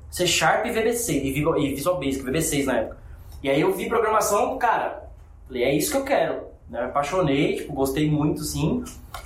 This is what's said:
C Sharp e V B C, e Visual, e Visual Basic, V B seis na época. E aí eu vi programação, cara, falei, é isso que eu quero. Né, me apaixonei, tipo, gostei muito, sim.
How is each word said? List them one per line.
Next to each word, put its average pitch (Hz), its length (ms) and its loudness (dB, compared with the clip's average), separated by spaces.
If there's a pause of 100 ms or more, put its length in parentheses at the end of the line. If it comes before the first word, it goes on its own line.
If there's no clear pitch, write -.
C 180 180 0
Sharp 170 400 4
e 233 40 -2
V 220 120 0
B 233 100 2
C, 147 320 -2
e 135 80 -2
Visual, 147 260 2
e 135 160 0
Visual 175 220 0
Basic, 135 260 -2
V 127 80 -6
B 156 100 0
seis 139 260 0
na 131 100 2
época. - 220 -2 (440)
E 135 80 0
aí 147 100 4
eu 190 120 4
vi 233 160 -2
programação, 214 680 2
cara, - 500 0 (380)
falei, 123 180 -2
é 139 100 2
isso - 160 0
que 277 60 0
eu 269 80 0
quero. - 380 0 (260)
Né, 120 120 -6
me 123 60 -2
apaixonei, 139 680 2
tipo, - 160 -8
gostei 135 360 0
muito, 151 360 0
sim. 196 400 -2 (420)